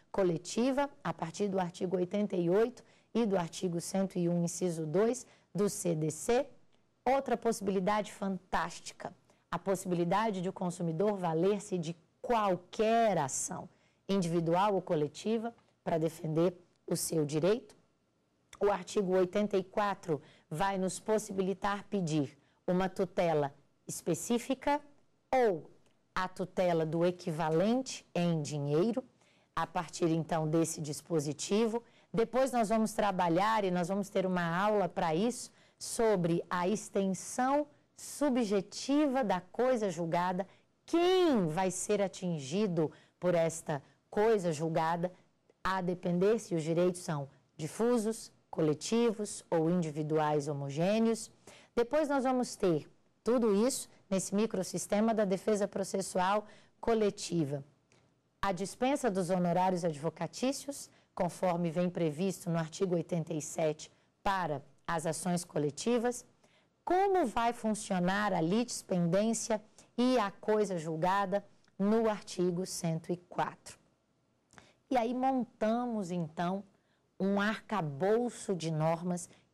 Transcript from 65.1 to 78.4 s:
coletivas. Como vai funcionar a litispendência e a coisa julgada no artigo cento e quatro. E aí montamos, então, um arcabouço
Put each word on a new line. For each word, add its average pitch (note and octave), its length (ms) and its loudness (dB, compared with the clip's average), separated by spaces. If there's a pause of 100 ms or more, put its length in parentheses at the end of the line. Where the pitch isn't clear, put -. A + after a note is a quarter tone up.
coletivas. A3+ 840 -2 (580)
Como F#4 400 4
vai A#3 300 0
funcionar G3+ 800 0
a E3+ 80 0
litispendência G#3 1160 0 (360)
e B3+ 220 4
a G3+ 120 0
coisa G#3 480 0
julgada F3+ 640 0 (360)
no A3 300 4
artigo F3+ 580 -2
cento E3 440 -4
e F3 60 -2
quatro. - 640 -8 (1120)
E C4 80 0
aí A#3+ 160 0
montamos, A#3+ 960 -2
então, F3+ 520 -2 (560)
um G3 220 2
arcabouço G3+ 1120 -2